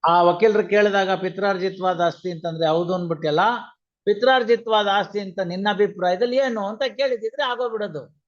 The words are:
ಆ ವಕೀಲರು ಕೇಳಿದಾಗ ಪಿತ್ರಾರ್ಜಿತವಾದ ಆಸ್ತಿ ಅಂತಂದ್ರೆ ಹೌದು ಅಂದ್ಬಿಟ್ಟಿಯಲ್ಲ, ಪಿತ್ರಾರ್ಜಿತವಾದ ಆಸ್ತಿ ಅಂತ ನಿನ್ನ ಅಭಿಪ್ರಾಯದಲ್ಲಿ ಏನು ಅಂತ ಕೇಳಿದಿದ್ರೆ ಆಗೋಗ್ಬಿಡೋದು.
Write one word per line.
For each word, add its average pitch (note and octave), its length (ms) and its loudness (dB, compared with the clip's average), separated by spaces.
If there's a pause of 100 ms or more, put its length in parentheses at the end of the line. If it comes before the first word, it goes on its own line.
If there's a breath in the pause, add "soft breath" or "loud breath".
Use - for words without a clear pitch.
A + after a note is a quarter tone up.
ಆ F3 160 6
ವಕೀಲರು F#3 460 4
ಕೇಳಿದಾಗ G3+ 440 2
ಪಿತ್ರಾರ್ಜಿತವಾದ F#3 880 -2
ಆಸ್ತಿ F3 300 -2
ಅಂತಂದ್ರೆ E3 360 -4
ಹೌದು E3+ 260 0
ಅಂದ್ಬಿಟ್ಟಿಯಲ್ಲ, D#3+ 460 -2 (640)
ಪಿತ್ರಾರ್ಜಿತವಾದ A3+ 840 2
ಆಸ್ತಿ G3 320 0
ಅಂತ F#3+ 200 -8
ನಿನ್ನ F#3 300 -4
ಅಭಿಪ್ರಾಯದಲ್ಲಿ G3 680 0
ಏನು A#3 280 0
ಅಂತ G#3+ 180 -6
ಕೇಳಿದಿದ್ರೆ B3 600 -4
ಆಗೋಗ್ಬಿಡೋದು. A3 840 -6